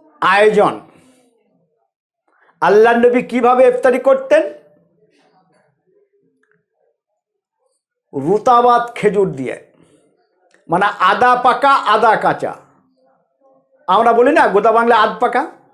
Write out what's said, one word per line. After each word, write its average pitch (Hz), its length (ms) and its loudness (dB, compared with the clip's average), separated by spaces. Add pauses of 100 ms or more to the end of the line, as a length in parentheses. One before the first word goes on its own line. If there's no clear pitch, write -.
(220)
আয়োজন। 190 600 0 (1800)
আল্লাহ 214 360 2
নবী 240 260 0
কিভাবে 247 460 0
ইফতারি 247 300 0
করতেন? 269 440 0 (3750)
রুতাবাত 233 800 0
খেজুর 196 380 -4
দিয়ে, 131 400 -14 (960)
মানে 185 180 -2 (120)
আদা 208 380 0
পাকা 254 340 0
আদা 214 460 0
কাঁচা, 147 380 -6 (1300)
আমরা 220 260 2
বলি 247 200 2
না 262 160 2
গোদা 202 240 0
বাংলা 233 240 2
আধ 214 240 -2
পাকা 247 260 -2 (280)